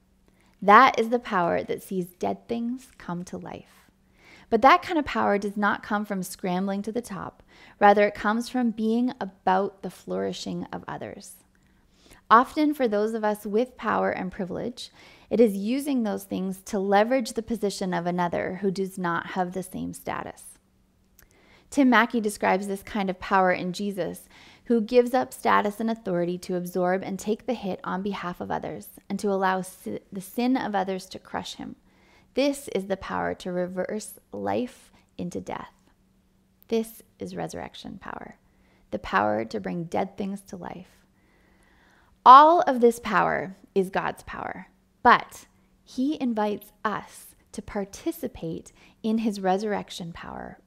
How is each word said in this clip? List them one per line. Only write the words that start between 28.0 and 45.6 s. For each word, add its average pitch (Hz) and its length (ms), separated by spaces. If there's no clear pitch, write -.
behalf 190 400
of 190 80
others 160 380
and 196 120
to 208 100
allow 190 320
si-, - 380
the 196 100
sin 247 360
of 208 160
others 190 340
to - 120
crush - 360
him. - 200
This 277 360
is 196 180
the 190 100
power 180 380
to - 160
reverse 180 680
life 202 600
into 180 240
death. - 340
This 226 340
is 190 160
resurrection - 640
power, - 400
the 208 100
power 214 460
to 226 140
bring 180 240
dead 185 340
things 202 300
to 190 100
life. 180 320
All 302 340
of 254 200
this 233 180
power 170 560
is 190 160
God's 165 320
power, - 460
but - 420